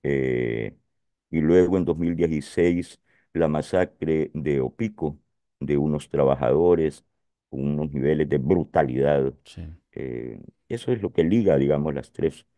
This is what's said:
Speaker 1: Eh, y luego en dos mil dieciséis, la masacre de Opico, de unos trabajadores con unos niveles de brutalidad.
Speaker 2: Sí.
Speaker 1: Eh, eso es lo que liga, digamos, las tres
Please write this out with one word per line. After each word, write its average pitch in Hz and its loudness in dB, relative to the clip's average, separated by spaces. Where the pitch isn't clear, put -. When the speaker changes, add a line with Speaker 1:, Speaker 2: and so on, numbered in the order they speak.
Speaker 1:
Eh, 62 -2
y 80 -2
luego 87 4
en 87 0
dos 80 -2
mil 85 -2
dieciséis, 82 -2
la 80 0
masacre 78 -2
de 71 -2
Opico, 78 -6
de 71 -2
unos 73 -2
trabajadores 71 2
con 67 -8
unos 73 -4
niveles 73 0
de 71 0
brutalidad. 69 0
Speaker 2:
Sí. - -20
Speaker 1:
Eh, 62 -12
eso 117 -6
es 107 -2
lo - -4
que 85 2
liga, 95 4
digamos, 71 2
las 69 -10
tres - -4